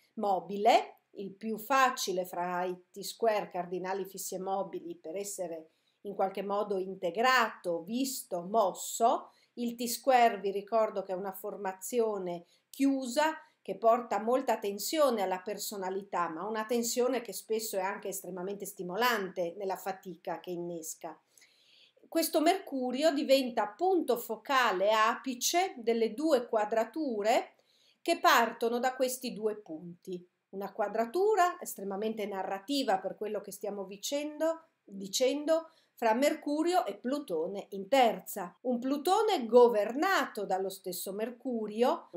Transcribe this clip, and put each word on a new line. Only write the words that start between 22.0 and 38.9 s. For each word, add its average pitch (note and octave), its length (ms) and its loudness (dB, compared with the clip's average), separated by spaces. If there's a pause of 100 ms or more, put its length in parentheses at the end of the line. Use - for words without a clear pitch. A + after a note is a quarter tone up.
Questo D#4+ 320 2
Mercurio D4 720 2
diventa C4 560 2
punto E4+ 480 2
focale A3 760 0
apice A#3+ 840 2
delle A3+ 380 0
due C4+ 320 2
quadrature A3+ 1120 0 (440)
che E4 180 0
partono A#3+ 600 4
da B3+ 160 0
questi B3+ 380 -2
due G#3 240 -4
punti. F3 680 -12 (240)
Una G3 220 -8
quadratura F4 880 2
estremamente G3+ 640 -6
narrativa G3 720 -2
per F#3 160 -6
quello G#3 260 -6
che F#3+ 120 -12
stiamo G3+ 320 -8
vicendo-, D4+ 800 -4 (180)
dicendo, C#4 880 -2 (240)
fra A3+ 180 2
Mercurio D4+ 720 2
e G3+ 100 -4
Plutone G3 760 -4
in G3 160 -8
terza. G3+ 760 2
Un A#3+ 180 -2
Plutone D#4 680 2